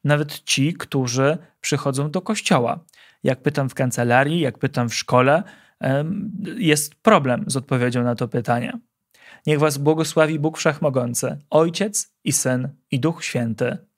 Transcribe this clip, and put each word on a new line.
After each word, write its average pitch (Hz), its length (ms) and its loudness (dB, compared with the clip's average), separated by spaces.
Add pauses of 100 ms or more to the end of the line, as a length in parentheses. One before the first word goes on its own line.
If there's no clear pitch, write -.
Nawet 147 360 0
ci, 147 340 0
którzy 135 640 -2 (240)
przychodzą 143 500 -2
do 180 100 -2
kościoła. 170 580 0 (440)
Jak 131 180 0
pytam 139 280 -2
w - 40 -10
kancelarii, 131 680 2
jak 131 200 -2
pytam 123 300 -2
w - 60 -8
szkole, 135 480 4 (360)
em, 147 520 -2 (260)
jest 151 380 2
problem 135 520 4
z 135 100 -4
odpowiedzią 123 460 0
na 120 120 0
to 123 120 -4
pytanie. 123 520 -2 (680)
Niech 151 120 4
was 147 180 2
błogosławi 156 600 2
Bóg 160 180 -2
Wszechmogący, 135 800 -2 (120)
Ojciec 170 640 0 (100)
i 147 80 -2
Syn, 127 380 -2 (220)
i 135 80 0
Duch 160 240 -2
Święty. 120 540 -2 (200)